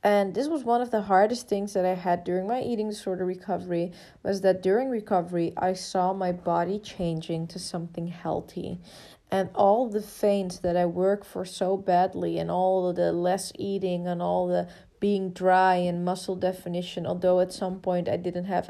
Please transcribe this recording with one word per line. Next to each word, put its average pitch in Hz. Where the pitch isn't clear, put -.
And 202
this 240
was 311
one 233
of 240
the 214
hardest 202
things 202
that 185
I 185
had 180
during 185
my 240
eating 214
disorder 185
recovery, 180
was 190
that 185
during 226
recovery, 180
I 185
saw 185
my 190
body 175
changing 165
to 185
something 170
healthy. 175
And 190
all 208
the 208
veins 202
that 175
I 175
work 185
for 185
so 190
badly, 180
and 165
all 185
the 175
less 180
eating 185
and 175
all 180
the 175
being 196
dry 185
and 175
muscle 180
definition, 180
although 180
at 180
some 185
point 180
I 175
didn't 175
have 190